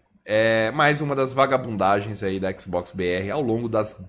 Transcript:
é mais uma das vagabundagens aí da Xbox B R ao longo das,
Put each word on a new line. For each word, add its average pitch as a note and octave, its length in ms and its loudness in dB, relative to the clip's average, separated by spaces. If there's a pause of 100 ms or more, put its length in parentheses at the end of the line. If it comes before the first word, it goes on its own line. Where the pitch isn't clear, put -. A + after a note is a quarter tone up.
(300)
é A2 420 2
mais D3 280 2
uma C#3+ 160 -2
das C3 160 2
vagabundagens A2 920 2
aí F#2+ 160 -2
da F#2+ 140 -2
Xbox F2 400 -6
B F#2 160 -2
R F#2 240 -2
ao D3 100 -2
longo A#2 280 -2
das, G#2+ 280 -2 (120)